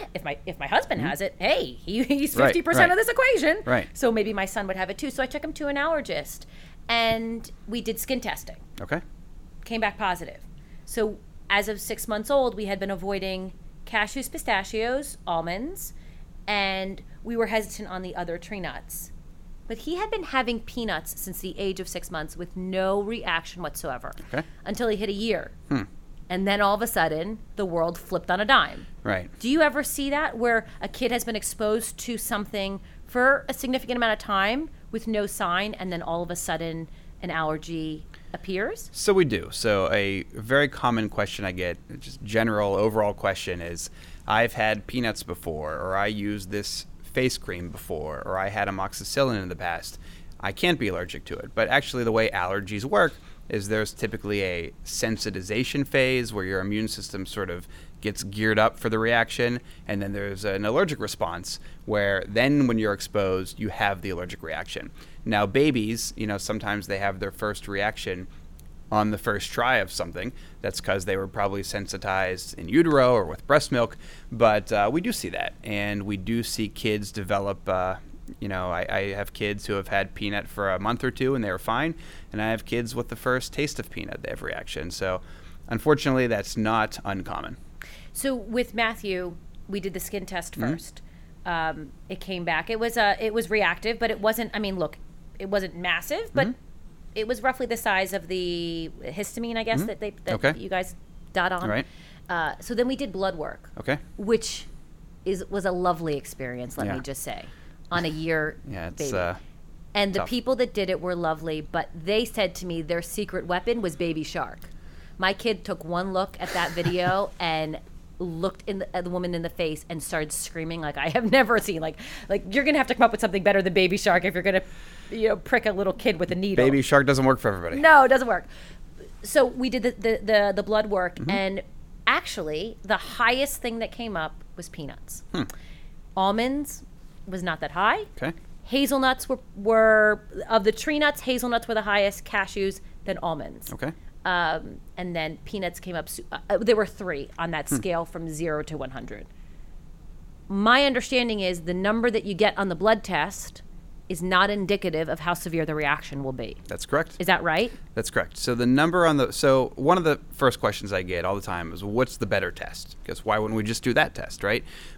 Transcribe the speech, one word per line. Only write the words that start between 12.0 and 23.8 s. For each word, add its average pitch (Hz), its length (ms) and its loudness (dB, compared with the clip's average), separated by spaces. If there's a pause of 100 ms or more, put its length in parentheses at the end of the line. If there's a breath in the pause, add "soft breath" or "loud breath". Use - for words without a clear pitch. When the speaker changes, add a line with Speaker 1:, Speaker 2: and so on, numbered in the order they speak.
Speaker 1:
months 214 220 -2
old, 254 240 4
we 208 120 -4
had 196 140 -2
been 196 100 -2
avoiding 190 640 -4 (340)
cashews, 214 440 -2
pistachios, 233 960 -2
almonds, 180 680 -4 (540 loud breath)
and 196 560 0 (200 loud breath)
we 233 140 -4
were 226 100 4
hesitant 208 420 -2
on 185 140 -6
the 180 140 -8
other 175 220 -4
tree 190 220 -10
nuts. - 500 -8 (560)
But 226 120 -6
he 339 180 -4
had 427 140 -4
been 403 140 -2
having 240 360 0
peanuts 202 580 -4
since - 220 -8
the 185 180 -6
age 190 220 -2
of 180 80 -8
six - 220 -8
months 151 260 -8
with 170 180 -8
no 190 460 0
reaction 180 600 -2
whatsoever 143 500 -6 (200)